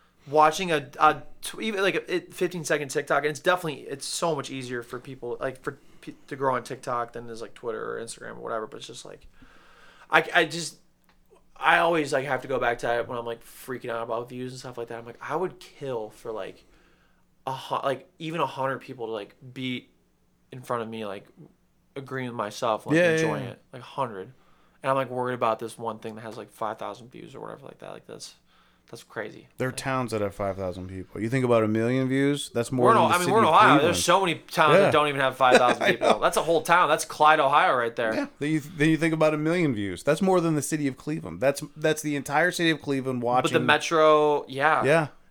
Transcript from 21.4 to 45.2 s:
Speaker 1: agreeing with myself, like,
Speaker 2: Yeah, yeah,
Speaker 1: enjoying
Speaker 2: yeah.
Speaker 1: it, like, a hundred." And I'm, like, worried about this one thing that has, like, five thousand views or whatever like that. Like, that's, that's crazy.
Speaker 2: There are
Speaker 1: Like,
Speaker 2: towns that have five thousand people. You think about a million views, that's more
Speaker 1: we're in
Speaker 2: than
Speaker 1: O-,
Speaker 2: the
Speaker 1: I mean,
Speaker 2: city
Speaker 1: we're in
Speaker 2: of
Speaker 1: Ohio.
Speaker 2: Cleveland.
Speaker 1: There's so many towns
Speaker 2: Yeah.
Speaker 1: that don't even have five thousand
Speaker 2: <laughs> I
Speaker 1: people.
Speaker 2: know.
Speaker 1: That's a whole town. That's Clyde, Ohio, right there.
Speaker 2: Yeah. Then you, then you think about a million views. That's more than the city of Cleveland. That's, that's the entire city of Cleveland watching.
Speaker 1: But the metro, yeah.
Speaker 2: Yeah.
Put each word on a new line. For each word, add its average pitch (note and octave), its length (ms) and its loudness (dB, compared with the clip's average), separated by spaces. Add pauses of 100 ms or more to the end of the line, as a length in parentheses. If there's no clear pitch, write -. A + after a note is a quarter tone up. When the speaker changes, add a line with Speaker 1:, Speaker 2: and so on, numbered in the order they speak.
Speaker 1:
agreeing C3 340 -8
with A#2 60 -10
myself, G#2+ 520 -2
like, D3 80 2
Speaker 2:
Yeah, E3+ 80 4
yeah, E3+ 80 4
Speaker 1:
enjoying D#3 320 -2
Speaker 2:
yeah. G2 80 -10
Speaker 1:
it, - 100 -20 (100)
like, B2+ 120 -14
a - 20 -18
hundred." A#2 480 -8 (480)
And C#3 80 -2
I'm, C3+ 60 2
like, C3+ 140 -2
worried B2 260 -4
about A2+ 240 0
this A2 180 -10
one A2 220 -8
thing A2 160 -12
that A2 60 -16
has, A2 140 -14
like, A2 160 -16
five A2 260 -6
thousand A2+ 340 -12
views A#2+ 240 -18
or A#2 40 -16
whatever A2 260 -14
like - 140 -20
that. G1+ 120 -16
Like, G#1+ 140 -18
that's, - 300 -16 (520)
that's - 140 -18
crazy. - 460 -12 (100)
Speaker 2:
There B2+ 100 -2
are B2+ 40 -6
Speaker 1:
Like, - 60 -12
Speaker 2:
towns C3 340 -4
that A2 100 -2
have G2+ 140 -4
five G2 220 -4
thousand F#2 320 -8
people. F#2 300 -12
You G#2+ 80 -2
think C3 160 0
about A#2+ 200 4
a A2 40 2
million A#2+ 400 2
views, C#3 460 0
that's A#2 180 -2
more B2+ 180 6
Speaker 1:
we're - 20 10
in A3+ 60 8
Speaker 2:
than F3 80 6
Speaker 1:
O-, - 20 4
Speaker 2:
the D#3+ 80 2
Speaker 1:
I - 20 6
mean, F3+ 60 0
Speaker 2:
city F3 80 0
Speaker 1:
we're A3 80 4
in G#3+ 60 6
Speaker 2:
of D#3+ 40 4
Speaker 1:
Ohio. E3+ 120 8
Speaker 2:
Cleveland. D#3 240 8
Speaker 1:
There's F3+ 200 0
so F3+ 140 6
many F3 160 0
towns D#3 400 2
Speaker 2:
Yeah. F#3+ 60 8
Speaker 1:
that C#3+ 120 6
don't D3 140 4
even C#3 140 0
have C3 160 0
five C3 200 8
thousand B2 260 4
Speaker 2:
<laughs> - 40 4
I G3+ 40 6
Speaker 1:
people. - 200 0
Speaker 2:
know. G#2+ 80 2
Speaker 1:
That's E3+ 180 2
a D3+ 60 2
whole D#3+ 180 2
town. E3+ 260 4
That's D#3+ 160 2
Clyde, D#3 360 4
Ohio, D3 360 4
right A#2 200 -2
there. A2+ 180 0
Speaker 2:
Yeah. B2 140 -2 (100)
Then D3 140 -2
you, D#3 80 2
then D3+ 300 0
you D#3+ 80 4
think D#3+ 180 0
about D#3 180 4
a D3+ 60 -2
million D#3+ 340 0
views. G2 300 -4
That's D#3 180 2
more F#3+ 180 4
than E3 140 2
the D3+ 80 0
city D3+ 240 -2
of C3 120 -4
Cleveland. D3+ 440 -8
That's, C3+ 220 0 (120)
that's D#3 280 0
the D3 120 -2
entire D3+ 360 0
city E3+ 180 0
of D3+ 100 0
Cleveland C3 440 -2
watching. B2 300 2
Speaker 1:
But E3 60 4
the D3+ 60 -2
metro, D3+ 800 4
yeah. C3+ 360 2
Speaker 2:
Yeah. D3+ 240 4 (240)